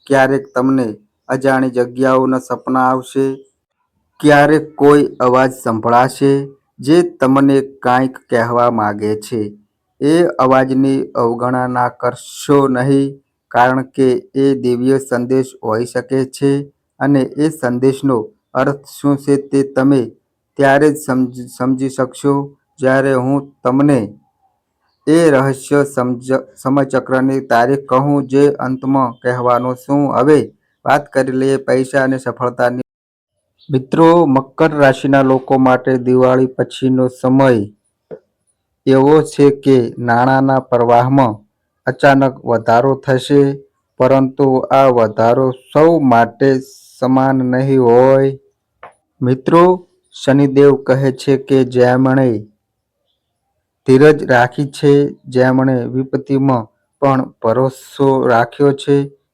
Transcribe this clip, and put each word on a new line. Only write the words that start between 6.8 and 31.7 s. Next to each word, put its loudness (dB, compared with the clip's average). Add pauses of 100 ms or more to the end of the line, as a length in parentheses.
તમને 0
કાંઈક -2 (120)
કહેવા 0
માગે -4
છે. -10 (440)
એ 2
અવાજની 0
અવગણના -4
કરશો -2
નહીં, -2 (280)
કારણ 0
કે -2
એ 0
દિવ્ય -2
સંદેશ -4 (120)
હોઈ -4
શકે -6
છે -4 (260)
અને 0
એ -4
સંદેશનો -4 (240)
અર્થ -4 (160)
શું -2
છે -2
તે -2
તમે -2 (440)
ત્યારે 2
જ -8
સમજ-, -6 (100)
સમજી -4
શકશો -6 (220)
જ્યારે 0
હું -4 (120)
તમને 0 (880)
એ 2
રહસ્ય 0
સમજ-, -6 (220)
સમયચક્રની -2
તારીખ 0
કહું 0
જે 2
અંતમાં -4
કહેવાનો -2
છું. -4
હવે 2 (320)
વાત -2
કરી -2
લઈએ -2
પૈસા -2